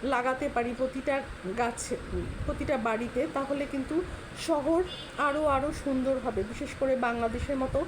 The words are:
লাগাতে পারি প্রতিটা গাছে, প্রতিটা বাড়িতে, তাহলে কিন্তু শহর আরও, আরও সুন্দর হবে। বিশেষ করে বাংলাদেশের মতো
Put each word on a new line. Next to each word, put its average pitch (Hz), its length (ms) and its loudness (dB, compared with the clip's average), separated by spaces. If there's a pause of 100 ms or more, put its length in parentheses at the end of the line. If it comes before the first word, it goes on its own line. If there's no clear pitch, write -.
লাগাতে 262 500 2
পারি 240 240 2
প্রতিটা 262 380 0 (420)
গাছে, 240 360 0 (500)
প্রতিটা 285 340 0
বাড়িতে, 233 420 0 (140)
তাহলে 277 320 0
কিন্তু 277 300 -2 (500)
শহর 320 340 4 (380)
আরও, 294 280 2
আরও 269 220 4 (140)
সুন্দর 262 420 2
হবে। 220 180 0
বিশেষ 233 360 -4
করে 262 140 4 (140)
বাংলাদেশের 233 500 0
মতো 262 320 2